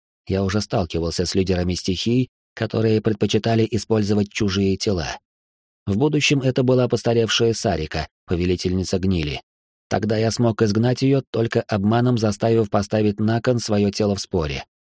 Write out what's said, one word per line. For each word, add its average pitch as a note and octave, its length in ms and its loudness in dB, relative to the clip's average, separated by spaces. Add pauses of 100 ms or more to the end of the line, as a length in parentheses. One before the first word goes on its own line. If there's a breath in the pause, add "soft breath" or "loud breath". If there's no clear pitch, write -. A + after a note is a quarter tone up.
(260)
Я F#2+ 160 0
уже G2 200 0
сталкивался E2+ 640 -2
с - 80 -4
лидерами F2+ 400 0
стихий, A#2 560 -2 (240)
которые A2 480 0
предпочитали A2 680 0
использовать G#2 600 0
чужие F#2+ 460 0
тела. E2+ 420 -4 (680)
В G2 100 0
будущем D3 440 2
это C3 240 0
была B2+ 240 4
постаревшая A#2 640 2
Сарика, D#2+ 540 -4 (180)
повелительница F2+ 720 0
гнили. E2 420 -2 (480)
Тогда G#2+ 280 -2
я A2 160 0
смог A#2 300 0
изгнать A2+ 400 0
ее, C3+ 280 2
только A#2 320 0
обманом A#2 560 0
заставив A2 520 0
поставить G#2+ 500 0
на A2 200 0
кон A#2+ 200 0
свое G#2 320 0
тело G2+ 240 0
в - 40 -6
споре. D2+ 440 -4 (320)